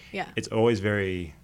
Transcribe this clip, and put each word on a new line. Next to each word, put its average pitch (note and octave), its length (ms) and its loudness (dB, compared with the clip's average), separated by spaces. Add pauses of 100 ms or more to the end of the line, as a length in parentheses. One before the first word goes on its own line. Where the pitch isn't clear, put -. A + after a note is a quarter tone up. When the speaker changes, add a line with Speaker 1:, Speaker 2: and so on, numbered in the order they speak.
(120)
Speaker 1:
Yeah. F#3+ 140 -6 (100)
Speaker 2:
It's - 120 -2
always A2+ 300 4
very F#2+ 640 -2